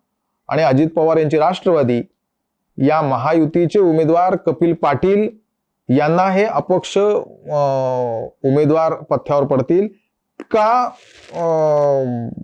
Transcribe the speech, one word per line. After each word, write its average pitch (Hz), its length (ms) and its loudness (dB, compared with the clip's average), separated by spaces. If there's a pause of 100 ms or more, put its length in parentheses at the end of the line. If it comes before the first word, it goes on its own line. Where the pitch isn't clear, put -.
(480)
आणि 147 140 -2
अजित 147 260 2
पवार 160 300 0
यांची 156 200 0
राष्ट्रवादी 151 640 0 (760)
या 151 240 2
महायुतीचे 156 760 0
उमेदवार 170 560 2
कपिल 170 380 0
पाटील 185 560 0 (680)
यांना 160 260 2
हे 190 220 0
अपक्ष, 180 520 -2
अ, 202 600 -2 (880)
उमेदवार 151 480 2
पथ्यावर 143 500 -2
पडतील 143 440 0 (520)
का, 226 500 0 (440)
अ, 170 80 -8 (1040)